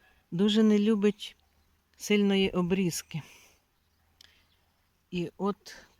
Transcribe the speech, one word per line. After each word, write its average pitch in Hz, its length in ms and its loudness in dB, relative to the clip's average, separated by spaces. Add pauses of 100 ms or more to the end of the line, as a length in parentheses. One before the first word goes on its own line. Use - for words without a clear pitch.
(320)
дуже 208 320 2
не 214 160 4
любить 208 560 -2 (600)
сильної 202 520 2
обрізки. 180 720 -4 (1900)
І 175 260 -6
от, - 380 -8 (240)